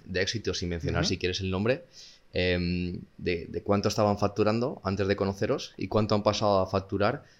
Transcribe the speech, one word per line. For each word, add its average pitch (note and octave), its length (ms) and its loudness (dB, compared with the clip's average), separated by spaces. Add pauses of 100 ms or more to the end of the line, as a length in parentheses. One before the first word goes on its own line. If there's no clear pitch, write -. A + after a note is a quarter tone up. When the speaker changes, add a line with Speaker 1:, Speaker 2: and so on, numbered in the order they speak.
Speaker 1:
de F2+ 160 -4
éxito, G2 320 -4
sin F2+ 160 -4
mencionar E2+ 340 -2
Speaker 2:
Ujú. F2 60 0
Speaker 1:
si G2 100 -2
quieres F2+ 220 -2
el F#2+ 100 -4
nombre, G#2 340 0 (480)
em, F2+ 680 0 (160)
de, F2 320 -4
de G#2+ 140 -6
cuánto G2+ 260 2
estaban G2+ 300 2
facturando A2 680 0
antes F#2+ 240 0
de G2+ 80 4
conoceros G2+ 600 -2
y F#2+ 120 -6
cuánto G#2+ 260 2
han G#2 80 2
pasado G#2 380 4
a F#2 60 0
facturar G2+ 580 -2 (160)